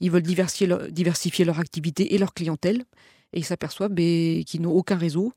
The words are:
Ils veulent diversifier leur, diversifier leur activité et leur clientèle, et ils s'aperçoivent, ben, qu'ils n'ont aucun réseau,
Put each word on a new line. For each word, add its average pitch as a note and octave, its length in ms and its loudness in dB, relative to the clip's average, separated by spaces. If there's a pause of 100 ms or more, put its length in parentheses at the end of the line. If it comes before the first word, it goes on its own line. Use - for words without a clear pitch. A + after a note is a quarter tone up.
Ils F3+ 100 2
veulent F3 100 6
diversifier F3 460 0
leur, F3 220 0
diversifier E3+ 580 0
leur D#3+ 120 0
activité E3 560 -2
et G#3 40 6
leur - 160 0
clientèle, F3 500 -2 (480)
et F3 60 -4
ils D#3+ 60 -2
s'aperçoivent, F#3 480 -6
ben, E3 520 2
qu'ils - 160 -6
n'ont E3+ 120 0
aucun F#3 240 2
réseau, E3+ 400 0